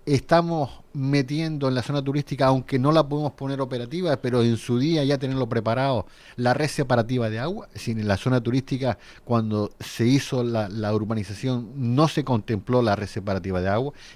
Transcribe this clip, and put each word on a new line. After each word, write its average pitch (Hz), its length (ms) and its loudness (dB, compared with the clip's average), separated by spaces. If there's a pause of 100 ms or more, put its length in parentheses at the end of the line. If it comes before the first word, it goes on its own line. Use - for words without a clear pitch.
Estamos 165 680 2 (220)
metiendo 143 760 0
en 127 80 0
la 123 80 0
zona 143 200 -2
turística, 139 440 0
aunque 131 320 2
no 143 120 4
la 156 160 4
podemos 147 260 -4
poner 135 280 -6
operativa, 131 560 -2
pero 120 240 2
en 117 160 4
su 120 220 -2
día 156 240 2
ya 139 160 2
tenerlo 131 280 -2
preparado, 117 600 0 (300)
la 123 180 2
red 147 120 0
separativa 123 600 0
de 110 100 -4
agua. 175 280 -6
Es - 80 -20
decir, 110 240 -4
en 107 80 -2
la 98 100 4
zona 127 240 2
turística, 127 560 -2 (260)
cuando 107 460 0 (100)
se - 280 -2
hizo 131 360 2
la, 110 260 -2
la 104 240 -4
urbanización, 107 760 -2 (260)
no 151 120 6
se 147 160 -2
contempló 120 580 0
la 107 140 2
red 101 100 -4
separativa 95 560 -4
de 95 80 0
agua. 127 240 -2 (220)